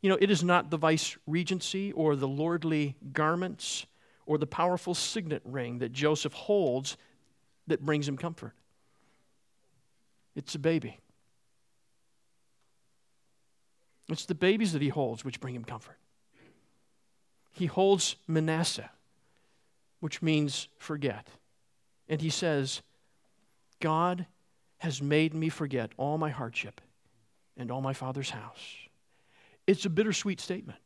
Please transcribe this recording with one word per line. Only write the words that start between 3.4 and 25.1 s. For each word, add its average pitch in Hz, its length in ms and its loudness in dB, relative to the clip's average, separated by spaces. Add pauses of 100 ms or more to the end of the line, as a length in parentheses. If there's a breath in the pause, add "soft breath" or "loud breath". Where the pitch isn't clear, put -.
or 151 100 2
the 147 100 0
powerful 175 480 0
signet 165 500 -4
ring 123 340 -6
that 123 140 -4
Joseph 147 420 0
holds 139 640 0 (680 soft breath)
that 156 140 0
brings 147 260 0
him 139 120 -4
comfort. 170 340 -8 (1800)
It's 143 200 -10
a 165 40 -6
baby. 147 400 0 (3000)
It's - 180 -6
the 175 80 -2
babies 196 400 2
that 143 80 2
he 147 60 2
holds 131 360 -2
which 131 160 -8
bring 127 140 -8
him 117 100 -8
comfort. 113 320 -14 (1600 soft breath)
He 175 140 -2
holds 190 500 4 (100)
Manasseh, 160 640 0 (1120)
which 156 200 -6
means 151 560 2
forget. 139 520 -4 (800)
And 151 120 -2
he 156 100 0
says, 143 520 0 (1000)
"God 170 460 2 (520)
has 143 220 -4
made 151 320 4